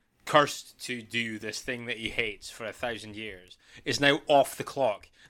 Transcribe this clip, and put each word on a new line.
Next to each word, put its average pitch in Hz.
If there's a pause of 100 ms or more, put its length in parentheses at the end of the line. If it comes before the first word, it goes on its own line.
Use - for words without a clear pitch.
(240)
cursed -
to 123
do 113
this 107
thing 120
that 120
he 110
hates 110
for -
a 104
thousand 107
years 98 (280)
is 127
now 143
off 139
the -
clock, 120 (220)